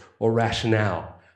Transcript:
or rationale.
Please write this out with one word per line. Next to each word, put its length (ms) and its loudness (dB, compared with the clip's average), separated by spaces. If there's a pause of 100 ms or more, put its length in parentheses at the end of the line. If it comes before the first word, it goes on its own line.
(200)
or 120 2
rationale. 840 0 (200)